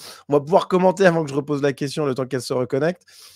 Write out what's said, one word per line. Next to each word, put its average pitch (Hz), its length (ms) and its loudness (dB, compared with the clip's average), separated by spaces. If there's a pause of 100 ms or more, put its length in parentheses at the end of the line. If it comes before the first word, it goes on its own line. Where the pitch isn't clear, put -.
(280)
On 143 60 0
va 143 80 4
pouvoir 170 260 2
commenter 185 380 2
avant 165 180 4
que 147 60 -8
je 135 60 -6
repose 143 260 -2
la 143 120 0
question, 147 320 -4
le 135 80 -2
temps 131 120 -4
qu'elle 127 160 -6
se 143 120 -6
reconnecte. 135 500 -2 (320)